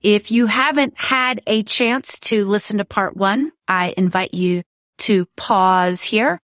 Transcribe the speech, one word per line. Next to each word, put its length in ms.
If 300
you 160
haven't 500
had 500
a 180
chance 560
to 260
listen 320
to 80
part 280
one, 380
I 260
invite 380
you 300
to 260
pause 680
here 380